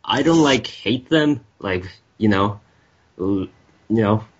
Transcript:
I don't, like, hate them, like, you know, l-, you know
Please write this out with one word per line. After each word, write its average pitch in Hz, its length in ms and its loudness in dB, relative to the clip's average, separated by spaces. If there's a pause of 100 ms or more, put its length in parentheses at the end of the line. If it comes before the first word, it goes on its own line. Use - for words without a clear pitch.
I 127 180 -2
don't, 165 200 4
like, 135 240 2
hate - 440 -6
them, 151 300 0 (180)
like, 92 260 -6 (320)
you 107 120 0
know, 101 320 0 (580)
l-, 95 300 -4 (400)
you 110 140 0
know 110 220 2 (140)